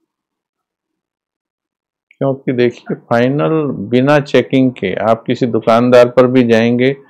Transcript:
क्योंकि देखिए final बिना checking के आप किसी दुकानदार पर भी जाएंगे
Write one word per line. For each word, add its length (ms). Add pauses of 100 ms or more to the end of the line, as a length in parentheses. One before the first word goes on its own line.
(2000)
क्योंकि 440
देखिए 420
final 800
बिना 480
checking 520
के 220
आप 320
किसी 200
दुकानदार 640
पर 180
भी 160
जाएंगे 500 (180)